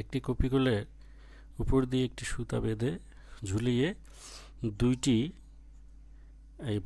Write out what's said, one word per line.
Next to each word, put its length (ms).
একটি 240
কপিকলের 560
উপর 180
দিয়ে 160
একটি 240
সুতা 320
বেঁধে 280
ঝুলিয়ে 380
দুইটি 360
এই 160